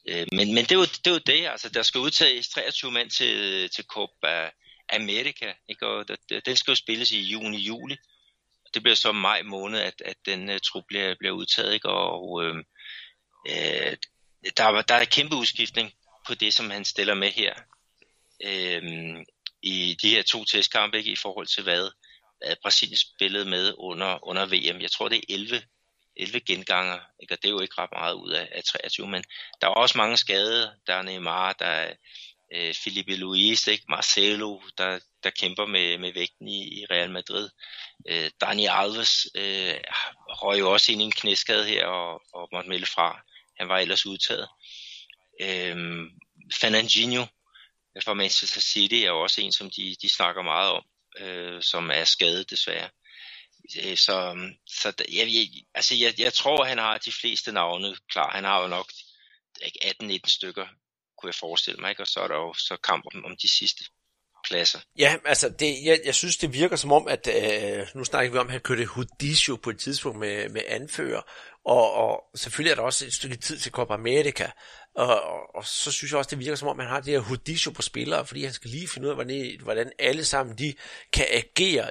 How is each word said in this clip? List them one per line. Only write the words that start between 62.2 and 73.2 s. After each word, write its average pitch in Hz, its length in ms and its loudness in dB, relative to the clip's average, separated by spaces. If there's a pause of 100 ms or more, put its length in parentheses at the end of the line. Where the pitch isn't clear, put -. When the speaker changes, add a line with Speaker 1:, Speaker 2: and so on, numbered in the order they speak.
Speaker 1:
er 95 80 0
der 76 60 -2
jo 80 200 -2
så - 220 -4
kamp 82 280 0 (100)
om, 95 100 -14
om 90 180 -12
de - 60 4
sidste - 360 2 (600)
pladser. 87 360 2 (180)
Speaker 2:
Ja, 143 260 6
altså, 147 240 4
det, 143 360 0
jeg, 160 200 6
jeg 135 100 0
synes, 180 220 2
det 151 160 0
virker 160 240 4
som 143 160 2
om, 147 160 6
at, 139 200 0
øh, 104 640 2
nu 131 100 -8
snakker 127 280 2
vi 127 60 2
om, 123 80 2
at 123 60 -8
han 127 80 -6
kørte 120 260 0
Hodisho 143 720 0
på - 140 -6
et 101 80 -4
tidspunkt 135 400 -4
med, 104 300 -4
med 107 180 -4
anfører, 120 560 -4 (420)
og, 117 280 6
og 110 320 0 (100)
selvfølgelig 151 360 0
er 147 40 6
der 117 80 -2
også 131 240 0
et 117 80 -6
stykke 127 220 -6